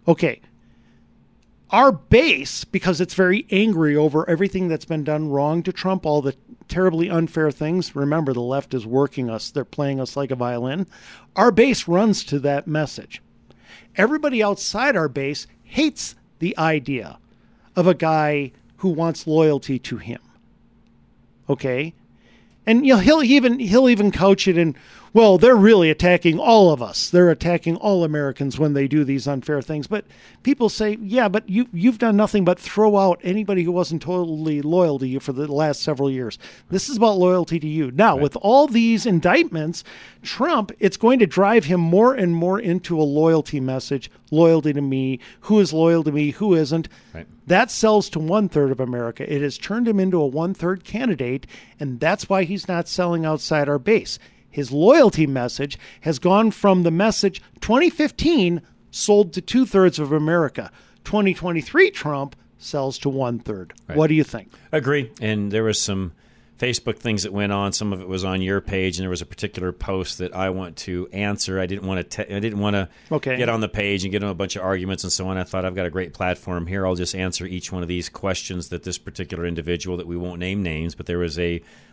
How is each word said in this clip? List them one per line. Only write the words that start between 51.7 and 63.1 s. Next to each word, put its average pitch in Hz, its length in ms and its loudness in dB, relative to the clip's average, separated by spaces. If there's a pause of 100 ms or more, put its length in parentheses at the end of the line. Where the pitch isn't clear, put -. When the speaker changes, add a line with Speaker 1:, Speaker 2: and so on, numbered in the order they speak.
Speaker 1:
and 131 220 -8
that's 165 280 -2
why 196 160 0
he's 175 220 -6
not 175 220 -4
selling 170 360 -2
outside 156 440 -2
our 143 100 0
base. 202 400 0 (360)
His 135 160 -6
loyalty 180 560 6
message 135 500 -6 (260)
has 151 180 -4
gone 202 320 4
from 185 320 2
the 170 80 2
message 196 500 0 (180)
twenty 285 300 2
fifteen 269 720 0 (300)
sold 208 400 2
to 180 80 -6
two-thirds 196 580 2
of 143 140 -4
America. 156 580 -2 (320)
Twenty 202 320 0
twenty-three 180 560 0
Trump 143 460 -8 (200)
sells 135 420 -6
to - 100 -4
one-third. 120 680 -6 (140)